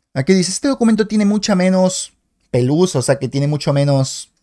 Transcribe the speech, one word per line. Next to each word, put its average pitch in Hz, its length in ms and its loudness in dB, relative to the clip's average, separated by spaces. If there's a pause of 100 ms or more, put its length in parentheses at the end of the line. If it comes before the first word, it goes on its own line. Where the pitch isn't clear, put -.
(160)
Aquí 139 180 2
dice, 185 180 2
este - 160 -6
documento 226 380 2
tiene 214 200 0
mucha 208 280 0
menos 185 600 0 (360)
pelusa, 143 480 0
o 123 60 0
sea, 135 160 0
que 131 80 -6
tiene 139 180 -2
mucho 147 260 -2
menos 139 600 0 (120)